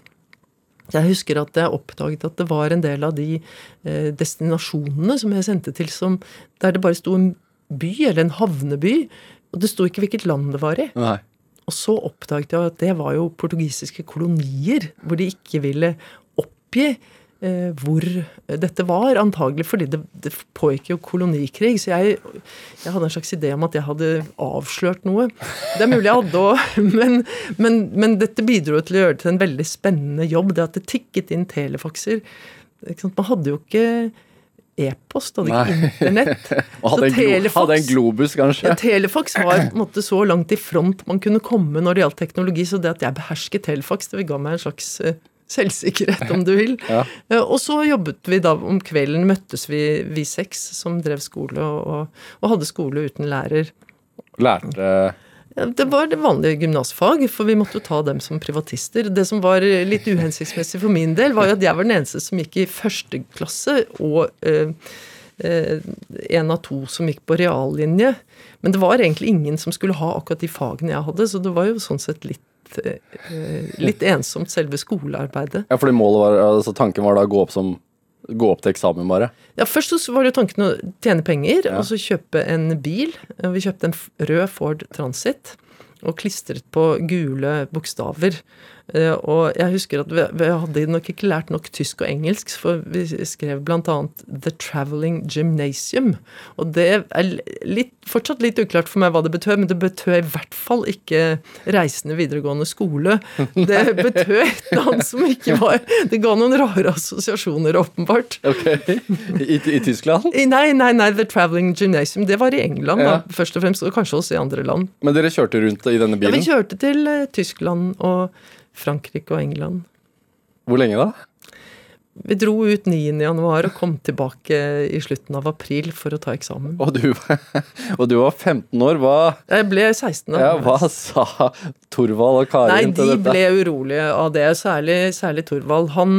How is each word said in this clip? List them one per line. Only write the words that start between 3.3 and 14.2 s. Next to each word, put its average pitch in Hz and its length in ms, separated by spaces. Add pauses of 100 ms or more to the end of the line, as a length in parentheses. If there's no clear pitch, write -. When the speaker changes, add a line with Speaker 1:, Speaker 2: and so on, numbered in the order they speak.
Speaker 1:
eh, 151 260
destinasjonene 160 1040
som 220 160
jeg 190 100
sendte 185 300
til, 160 160
som, 185 300 (400)
der 185 140
det 185 80
bare 175 120
sto 180 220
en 185 160 (400)
by, 156 180 (200)
eller 160 120
en 165 160
havneby, 170 720 (420)
og 180 100
det 214 100
sto 190 140
ikke 190 200
hvilket 208 220
land 143 260
det 139 80
var 156 160
i. 277 160
Speaker 2:
Nei. 113 240 (500)
Speaker 1:
Og - 60
så 214 240
oppdaget - 560
jeg 170 80
at 165 160
det 185 200
var 139 180
jo 165 200
portugisiske 160 720
kolonier, 156 840 (100)